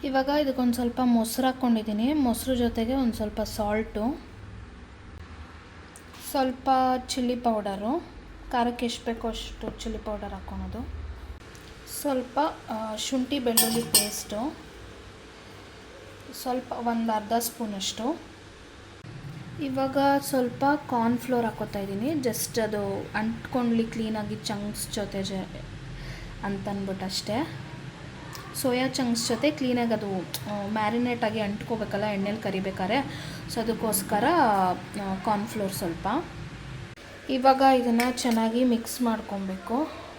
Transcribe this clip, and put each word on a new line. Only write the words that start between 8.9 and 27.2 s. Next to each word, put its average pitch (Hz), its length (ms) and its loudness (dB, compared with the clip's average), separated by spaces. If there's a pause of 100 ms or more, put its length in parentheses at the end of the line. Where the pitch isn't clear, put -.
ಬೇಕೋ 233 220 -2
ಅಷ್ಟು - 520 -6
ಚಿಲ್ಲಿ 220 180 -4
ಪೌಡರ್ 202 360 -6
ಹಾಕ್ಕೊಳೋದು, 190 540 -8 (1120)
ಸ್ವಲ್ಪ, 262 380 0 (300)
ಆ, 220 260 -4
ಶುಂಠಿ 262 440 0
ಬೆಳ್ಳುಳ್ಳಿ 233 420 4
ಪೇಸ್ಟು, 214 880 -2 (1700)
ಸ್ವಲ್ಪ 254 300 -2
ಒಂದು 233 400 0
ಅರ್ಧ 214 280 0
ಸ್ಪೂನಷ್ಟು. 220 840 -4 (1400)
ಇವಾಗ 269 340 0 (240)
ಸ್ವಲ್ಪ 254 440 2
ಕಾರ್ನ್ 247 520 4
ಫ್ಲೋರ್ 240 280 2
ಹಾಕ್ಕೊತಾ 214 340 -4
ಇದ್ದೀನಿ. 196 320 -2
just 247 500 0
ಅದು 202 560 0
ಅಂಟ್ಕೊಂಡ್ಲಿ 226 680 2
ಕ್ಲೀನಾಗಿ 214 520 -2
ಚಂಕ್ಸ್ 208 560 -4
ಜೊತೆ 196 320 -2
ಜ-, 190 400 -6 (800)
ಅಂತಂದ್ಬಿಟ್ಟು 196 640 -4
ಅಷ್ಟೇ. 214 500 -2 (1040)